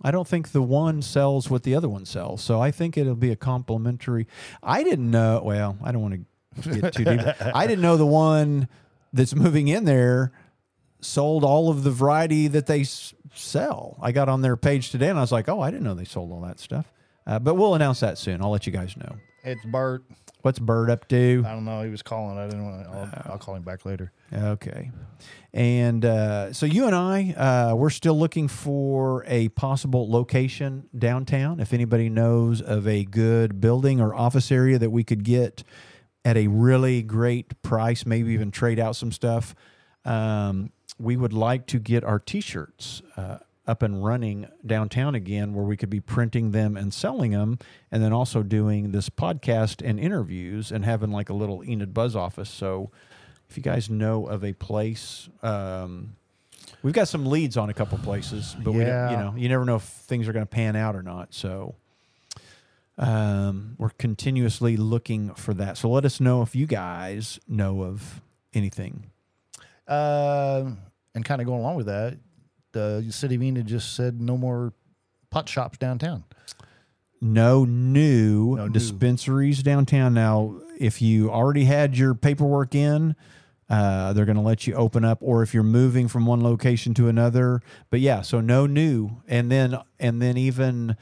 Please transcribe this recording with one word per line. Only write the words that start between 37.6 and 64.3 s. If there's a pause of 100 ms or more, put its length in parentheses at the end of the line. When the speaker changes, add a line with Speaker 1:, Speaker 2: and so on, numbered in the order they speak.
Speaker 1:
price,
maybe
even
trade
out
some
stuff, (520)
um, (280)
we
would
like
to
get
our
T-shirts, (160)
uh, (280)
up
and
running (160)
downtown
again,
where
we
could
be
printing
them
and
selling
them, (340)
and
then
also
doing
this
podcast
and
interviews
and
having,
like,
a
little
Enid
Buzz
office.
So (580)
if
you
guys
know
of
a
place, (140)
um, (680)
we've
got
some
leads
on
a
couple
places,
but
we
don't,
you
Speaker 2:
Yeah.
Speaker 1:
know,
you
never
know
if
things
are
gonna
pan
out
or
not.
So, (1200)
um,
we're
continuously